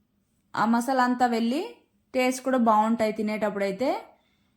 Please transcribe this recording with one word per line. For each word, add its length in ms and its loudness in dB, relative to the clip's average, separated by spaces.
ఆ 180 -2
మసాలా 360 2
అంతా 240 0
వెళ్ళి 280 0
టేస్ట్ 320 0
కూడా 220 2
బాగుంటాయి 500 2
తినేటప్పుడైతే. 720 -2